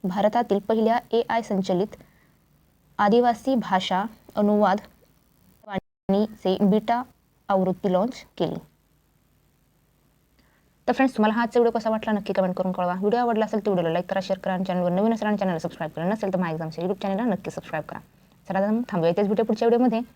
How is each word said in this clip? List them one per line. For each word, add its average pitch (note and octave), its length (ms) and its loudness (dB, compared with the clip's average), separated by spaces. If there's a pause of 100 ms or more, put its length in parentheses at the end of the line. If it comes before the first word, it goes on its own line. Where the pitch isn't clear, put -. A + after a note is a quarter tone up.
भारतातील G3+ 560 0
पहिल्या A3+ 380 2 (140)
एआय A#3 300 0
संचलित F#3+ 540 -2 (1040)
आदिवासी A#3 560 2
भाषा F#3+ 480 0 (320)
अनुवाद G#3 420 2 (920)
वाणीचे G3 960 -2
बीटा G#3+ 400 2 (480)
आवृत्ती F#3 440 0
लाँच G#3 300 0 (140)
केली. E3+ 220 -2 (2250)
तर B3 60 0
फ्रेंड्स, C4 240 2
तुम्हाला A3 160 4
हा A#3 80 0
आजचा A#3+ 180 2
व्हिडिओ A#3 200 4
कसा A3 100 -2
वाटला A3 220 -2
नक्की G3+ 220 -2
कमेंट F#3 220 0
करून F#3 160 -2
कळवा. F3+ 220 -2
व्हिडिओ G#3 260 0
आवडला A3+ 260 2
असेल G#3+ 200 -4
तर - 60 2
व्हिडिओला E3+ 220 0
लाईक F3 160 -2
करा, F#3+ 140 -2
शेअर F#3+ 160 -4
करा F#3+ 140 -4
आणि F#3 100 -2
चॅनलवर F3+ 280 0
नवीन G#3+ 220 2
असाल A3 140 -2
आणि G#3 100 0
चॅनल F#3+ 200 -2
सबस्क्राईब D#3+ 340 -6
केलं E3+ 180 -4
नसेल G#3 240 -2
तर F3+ 60 0
My E3+ 140 -2
Exam D#3+ 160 -6
च्या E3 140 -8
YouTube F#3+ 180 -4
चॅनलला G3 240 -4
नक्की F#3 260 -4
सबस्क्राईब - 320 -8
करा. - 160 -12 (480)
चला F#3+ 140 -2
तर G3+ 80 0
मग A3+ 200 -2
थांबूया E3+ 220 0
इथेच, G3+ 160 0
भेटूया G#3+ 180 0
पुढच्या A3+ 220 0
व्हिडिओमध्ये. A#3 340 2 (140)